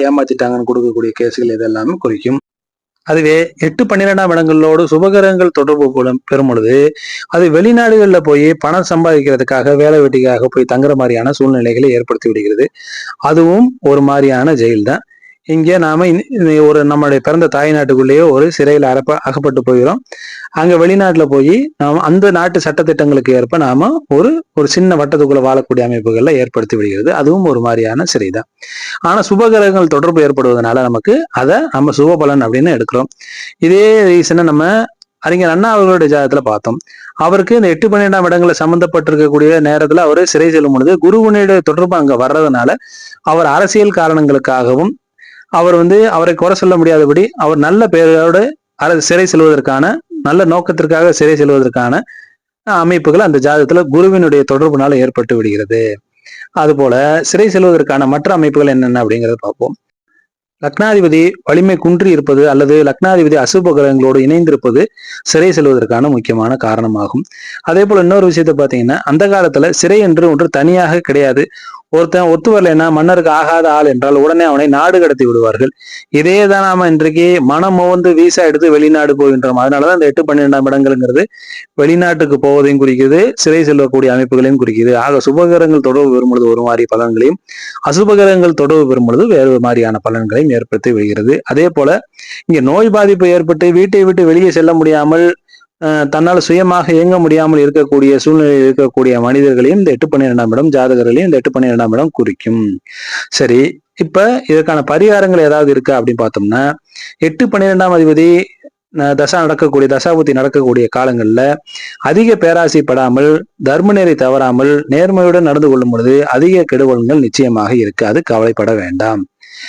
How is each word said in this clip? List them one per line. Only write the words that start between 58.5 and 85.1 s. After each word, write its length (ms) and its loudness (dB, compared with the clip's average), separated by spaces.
என்னென்ன 300 0
அப்படிங்கறத 360 -4
பார்ப்போம். 360 -8
லக்னாதிபதி 580 0
வலிமை 340 0
குன்றி 340 0
இருப்பது 380 2
அல்லது 340 2
லக்னாதிபதி 540 0
அசுப 360 0
கிரகங்களோடு 460 2
இணைந்திருப்பது 640 0
சிறை 280 0
செல்வதற்கான 580 0
முக்கியமான 480 -2
காரணமாகும். 640 -4
அதே 220 0
போல 180 2
இன்னொரு 260 2
விஷயத்தை 280 0
பாத்தீங்கன்னா, 480 -2
அந்த 220 0
காலத்துல 440 0
சிறை 280 0
என்று 300 2
ஒன்று 200 0
தனியாக 520 0
கிடையாது. 420 0
ஒருத்தன் 360 0
ஒத்து 220 0
வரலைன்னா, 400 2
மன்னருக்கு 380 2
ஆகாத 420 0
ஆள் 140 2
என்றால் 300 0
உடனே 280 2
அவனை 240 0
நாடு 320 2
கடத்தி 260 2
விடுவார்கள். 460 0
இதே 380 0
தான் 140 0
நாம 260 0
இன்றைக்கு 400 0
மனம் 380 0
உவந்து 340 2
வீசா 300 2
எடுத்து 280 2
வெளிநாடு 460 2
போகின்றோம். 420 0
அதனாலதான் 340 0
இந்த 120 0
எட்டு, 180 0
பன்னிரெண்டாம் 440 0
இடங்கள்ங்கிறது 560 0
வெளிநாட்டுக்கு 640 0
போவதையும் 420 2
குறிக்குது, 520 2
சிறை 300 0
செல்லக்கூடிய 500 0
அமைப்புகளையும் 460 0
குறிக்குது. 360 0
ஆக 220 0